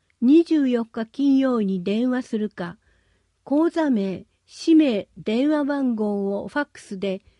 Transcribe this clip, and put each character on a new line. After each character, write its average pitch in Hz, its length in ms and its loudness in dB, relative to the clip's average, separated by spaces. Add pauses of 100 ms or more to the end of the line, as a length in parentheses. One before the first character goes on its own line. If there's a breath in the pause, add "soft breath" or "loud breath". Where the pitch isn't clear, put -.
(220)
二 302 240 6
十 294 240 0
四 233 160 -2
日 226 200 -8
金 269 320 0
曜 262 240 0
に 190 220 -2
電 214 260 -2
話 254 120 -2
す 226 180 -6
る 208 100 -4
か、 175 280 -12 (640)
口 311 280 0
座 320 180 0
名、 196 360 -2 (200)
氏 - 300 0
名、 262 420 2
電 226 320 0
話 294 160 0
番 269 300 -2
号 202 460 -4
を - 60 -10
フ 294 120 -6
ァ - 20 0
ッ 285 60 -2
ク - 120 -20
ス - 180 -14
で、 190 280 -6 (140)